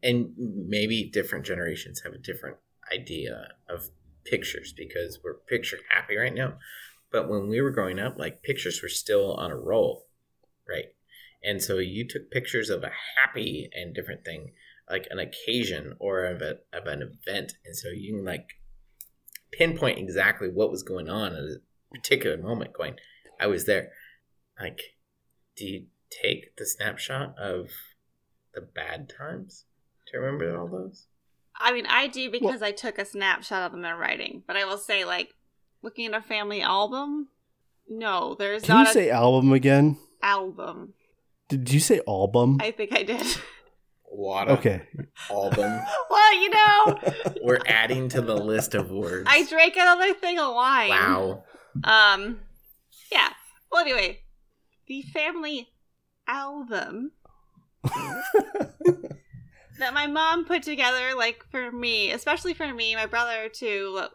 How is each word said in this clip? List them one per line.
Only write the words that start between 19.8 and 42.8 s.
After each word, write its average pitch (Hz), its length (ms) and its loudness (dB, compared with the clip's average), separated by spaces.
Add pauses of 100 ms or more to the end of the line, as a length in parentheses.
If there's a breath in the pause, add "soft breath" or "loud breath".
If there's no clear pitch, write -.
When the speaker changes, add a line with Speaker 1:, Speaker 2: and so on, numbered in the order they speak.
Speaker 1:
exactly 95 500 0
what 90 220 0
was 92 120 -8
going 90 260 -8
on 98 260 -4
at 76 80 -10
a - 180 -12 (320)
particular - 440 -2
moment 101 380 -8
going, 73 220 -8 (440 soft breath)
"I 101 60 0
was 90 200 0
there." 98 240 0 (720 soft breath)
Like, 92 200 -10 (760)
do - 80 -12
you 98 220 -10 (360)
take - 340 -2
the 107 100 -10
snapshot 107 720 -6
of 90 300 -6 (840)
the - 60 -12
bad 160 560 -12
times 185 480 -16 (440)
to 127 100 -10
remember 139 400 -4
all 170 100 -8
those? 185 380 -12 (540)
Speaker 2:
I 233 120 0
mean, 240 140 -4
I 262 220 2
do 247 220 -8
because 240 300 -2
Speaker 3:
Well 214 80 -2
Speaker 2:
I 202 40 -4
took 208 260 -8
a 202 60 -4
snapshot 196 580 -2
of 175 100 -4
them 175 120 -12
in 170 120 -6
writing. - 500 -4
But 185 100 -4
I 196 80 0
will 196 140 -6
say, 202 260 -2
like, 180 300 -6 (480)
looking 226 240 -10
at 214 80 -6
a 220 80 -4
family 208 400 -4
album, 269 680 -2 (600)
no, 220 500 -4
there's 208 260 -4
Speaker 3:
Can 226 120 4
Speaker 2:
not 226 100 10
Speaker 3:
you 220 40 6
Speaker 2:
a 220 40 2
Speaker 3:
say 180 160 6
album 127 420 8
again? 139 460 6 (240)
Speaker 2:
album. 190 720 -2 (540)
Speaker 3:
Did 131 240 0
you 143 80 8
say 185 260 4
album? 113 540 4
Speaker 2:
I 220 120 -2
think - 200 -6